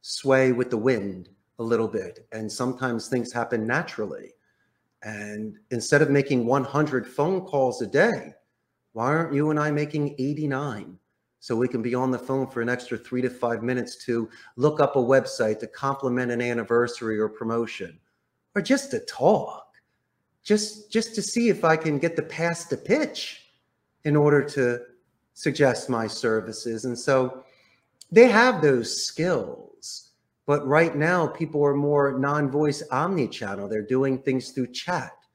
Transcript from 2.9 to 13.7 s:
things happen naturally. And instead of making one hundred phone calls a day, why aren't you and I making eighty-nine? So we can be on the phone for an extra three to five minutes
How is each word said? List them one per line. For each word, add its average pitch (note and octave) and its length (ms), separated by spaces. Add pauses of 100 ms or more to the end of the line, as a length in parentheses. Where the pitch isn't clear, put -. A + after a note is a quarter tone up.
things A#2+ 240
happen A2+ 340
naturally. G#2+ 640 (720)
And G#2 540 (140)
instead B2+ 320
of C#3 80
making C3+ 360
one C3 180
hundred C3+ 420
phone F#3 360
calls C3 380
a A2+ 60
day, D3+ 480 (580)
why A2+ 140
aren't D#3 260
you D3 180
and D3+ 100
I D3+ 100
making D3 480
eighty-nine? C#3 800 (400)
So - 160
we A#2+ 140
can A#2+ 120
be A#2+ 140
on B2+ 160
the B2+ 80
phone C3+ 300
for - 120
an A#2 80
extra B2 300
three B2 240
to B2 80
five A#2 320
minutes B2 440